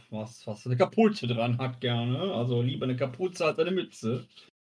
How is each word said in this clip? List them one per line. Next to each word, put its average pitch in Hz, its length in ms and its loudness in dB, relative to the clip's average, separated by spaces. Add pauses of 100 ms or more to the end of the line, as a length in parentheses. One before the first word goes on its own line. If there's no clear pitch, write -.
(120)
was, 107 360 -10
was 104 180 -10
eine 127 120 0
Kapuze 208 500 4
dran 120 300 0
hat 127 240 -4
gerne. 123 520 0
Also 120 280 0
lieber 127 240 0
eine 127 100 0
Kapuze 170 480 -4
als 156 160 2
eine 175 120 2
Mütze. 165 540 -2 (520)